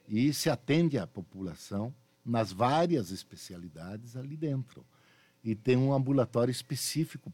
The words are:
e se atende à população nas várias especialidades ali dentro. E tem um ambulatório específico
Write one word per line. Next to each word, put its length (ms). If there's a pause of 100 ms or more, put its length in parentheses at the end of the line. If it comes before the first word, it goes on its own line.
e 240
se 160
atende 480
à 80
população 880 (320)
nas 260
várias 600
especialidades 1040
ali 180
dentro. 480 (600)
E 100
tem 240
um 160
ambulatório 580
específico 840